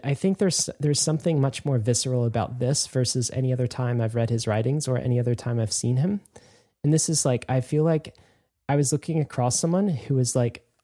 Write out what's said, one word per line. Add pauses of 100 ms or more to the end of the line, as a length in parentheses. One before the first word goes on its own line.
I
think
there's,
there's
something
much
more
visceral
about
this
versus
any
other
time
I've
read
his
writings
or
any
other
time
I've
seen
him. (640)
And
this
is,
like,
I
feel
like (540)
I
was
looking
across
someone
who
was,
like, (180)